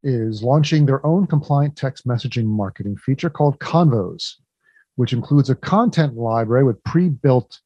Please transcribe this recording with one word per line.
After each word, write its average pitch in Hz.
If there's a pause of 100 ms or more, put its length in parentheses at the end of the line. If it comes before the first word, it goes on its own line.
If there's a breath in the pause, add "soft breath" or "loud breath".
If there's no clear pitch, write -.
is 113
launching 147
their 135
own 175
compliant 147
text -
messaging 120
marketing 101
feature 135
called 147
Convos, 117 (600 soft breath)
which 123
includes 135
a 131
content 175
library 113
with 120
pre-built 143